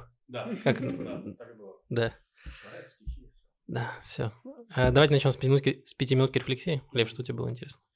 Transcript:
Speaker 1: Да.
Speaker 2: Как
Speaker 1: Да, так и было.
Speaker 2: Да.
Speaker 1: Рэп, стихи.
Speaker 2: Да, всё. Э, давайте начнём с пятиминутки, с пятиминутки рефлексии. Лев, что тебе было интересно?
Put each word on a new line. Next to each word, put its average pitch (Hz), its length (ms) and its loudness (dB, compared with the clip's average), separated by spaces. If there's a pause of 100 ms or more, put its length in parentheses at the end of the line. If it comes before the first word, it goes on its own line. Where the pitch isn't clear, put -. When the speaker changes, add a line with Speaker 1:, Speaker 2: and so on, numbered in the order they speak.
(280)
Speaker 1:
Да. 120 180 -10 (180)
Speaker 2:
Как - 180 4
Speaker 1:
Да, - 400 -6 (160)
так - 140 -18
и - 60 -20
было. - 160 -18 (160)
Speaker 2:
Да. 117 160 0
Speaker 1:
Рэп, - 840 -12
стихи. - 420 -14 (360)
Speaker 2:
Да, 120 240 -4 (100)
всё. 120 300 -6 (440)
Э, 127 160 6
давайте 143 220 6
начнём 135 180 4
с 120 40 0
пятиминутки, 139 500 2
с - 80 -10
пятиминутки 131 460 2
рефлексии. 131 420 -2 (120)
Лев, 117 160 2
что - 140 -10
тебе 123 140 -6
было 120 120 -4
интересно? - 300 -10 (160)